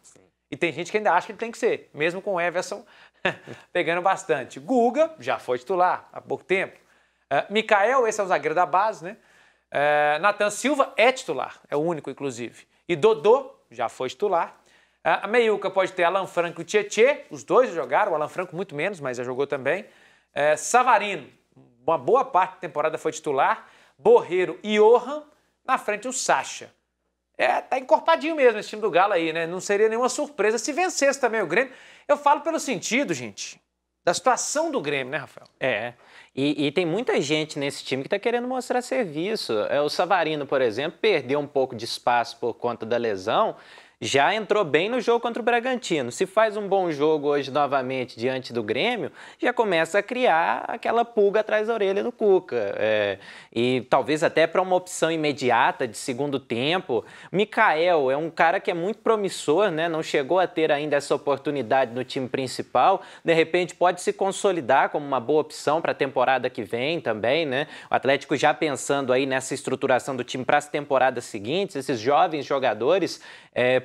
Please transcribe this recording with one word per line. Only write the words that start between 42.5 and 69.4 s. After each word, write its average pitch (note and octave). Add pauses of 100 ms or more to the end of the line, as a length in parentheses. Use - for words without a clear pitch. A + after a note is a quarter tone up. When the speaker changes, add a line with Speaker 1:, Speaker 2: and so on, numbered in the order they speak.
Speaker 1:
conta A#2
da A2+
lesão, A#2 (460)
já C#3
entrou G#3+
bem D#3
no A#3+
jogo A#3
contra A#3+
o A3
Bragantino. A#3
Se F#3+
faz G#3+
um G3+
bom F#3
jogo D3
hoje C#3+
novamente C3
diante B2+
do A#2
Grêmio, D3 (260)
já -
começa F#3+
a G3+
criar G#3+
aquela A#3
pulga G#3+
atrás G#3+
da A#3
orelha G3
do A3+
Cuca. F#3
É, G#2 (360)
e B2
talvez D#3
até D#3
pra F3
uma F#3
opção F3+
imediata D3
de G#2+
segundo C#3
tempo. C3 (260)
Mikael E3+
é C3
um D#3+
cara F3
que G#3
é -
muito F3
promissor, G3+
né? D#3+
Não D#3+
chegou D#3
a F3
ter D#3+
ainda D3
essa C#3+
oportunidade C3+
no B2+
time C3
principal. C3 (200)
De E3
repente E3
pode F3
se G#3
consolidar F3+
como D3+
uma C#3
boa C#3+
opção D3+
pra C#3+
temporada C3
que B2
vem C3
também, A#2+
né? C#3 (240)
O -
Atlético C#3
já D3+
pensando C#3
aí C3
nessa C3